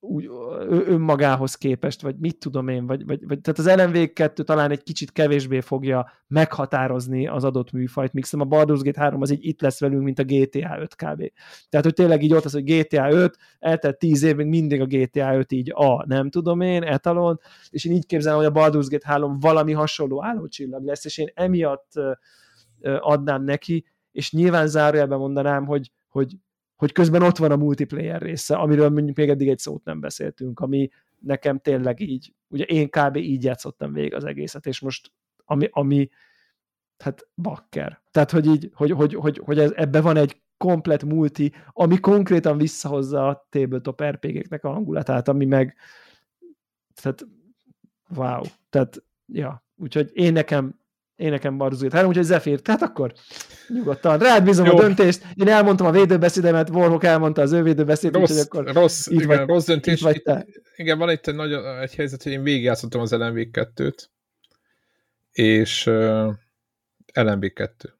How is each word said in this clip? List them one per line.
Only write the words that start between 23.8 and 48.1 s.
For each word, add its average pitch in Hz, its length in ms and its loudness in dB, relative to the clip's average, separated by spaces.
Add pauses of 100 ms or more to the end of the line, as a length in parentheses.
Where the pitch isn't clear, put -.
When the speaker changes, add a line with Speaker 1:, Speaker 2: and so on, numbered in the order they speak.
Speaker 1:
és - 200 -10
nyilván 170 360 2
zárójelben 147 520 2
mondanám, 139 460 -2
hogy, 143 260 -4 (160)
hogy, 139 280 -4 (400)
hogy 147 160 0
közben 170 300 4
ott 175 160 4
van 160 140 2
a 143 40 2
multiplayer 147 680 -4
része, 160 340 -4
amiről 151 340 4
mondjuk 147 280 -2
még 151 120 2
eddig 139 200 2
egy 131 100 0
szót - 240 -12
nem 78 160 -10
beszéltünk, 78 600 -12
ami 139 300 -2 (300)
nekem 139 400 -4
tényleg 127 400 -2
így, 139 340 -8 (140)
ugye 143 160 -8
én 156 260 0
kb. 143 260 0
így 135 280 -4
játszottam 139 500 -6
végig 147 200 -6
az 143 100 -8
egészet, 143 420 -12
és 131 140 -10
most - 320 -12 (340)
ami, 147 260 0
ami, 139 380 0 (880)
hát - 380 -10
bakker. - 680 -10 (100)
Tehát, 151 200 2
hogy 160 140 2
így, 156 280 2
hogy, 147 180 0
hogy, 143 220 0
hogy, 147 300 -4
hogy 147 160 -2
ez, 151 160 4
ebbe 151 260 0
van 160 160 4
egy 147 240 0 (160)
komplet 160 460 0
multi, 147 500 -2 (180)
ami 175 280 2
konkrétan 185 580 2
visszahozza 143 720 -2
a 139 220 -4
tabletop 131 540 -4
R 143 160 -6
P - 60 -12
G-knek - 380 -8
a 139 80 -6
hangulatát, 147 560 -4
ami 139 180 2
meg, 135 300 2 (1300)
tehát 135 240 -8 (880)